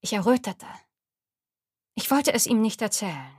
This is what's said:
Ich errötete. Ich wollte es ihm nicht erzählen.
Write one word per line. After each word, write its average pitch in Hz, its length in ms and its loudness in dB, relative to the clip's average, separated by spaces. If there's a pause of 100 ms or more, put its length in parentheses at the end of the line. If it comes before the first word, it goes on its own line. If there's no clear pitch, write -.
Ich - 120 -6
errötete. 214 540 0 (1300)
Ich - 160 -4
wollte 285 220 2
es - 140 2
ihm 226 140 4
nicht 220 220 0
erzählen. 156 560 -4